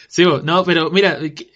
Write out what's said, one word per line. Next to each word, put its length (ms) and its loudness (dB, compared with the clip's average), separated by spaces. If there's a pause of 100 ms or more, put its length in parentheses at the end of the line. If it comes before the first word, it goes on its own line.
sí, 160 2
bo, 160 2
no, 240 0
pero 260 0
mira, 280 -2
que, 380 -12